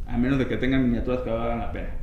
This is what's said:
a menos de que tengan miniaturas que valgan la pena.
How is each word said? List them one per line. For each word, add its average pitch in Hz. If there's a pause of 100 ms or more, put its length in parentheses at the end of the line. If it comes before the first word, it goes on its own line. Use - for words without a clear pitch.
a 120
menos 131
de 123
que 110
tengan 131
miniaturas 120
que 113
valgan 117
la 101
pena. - (140)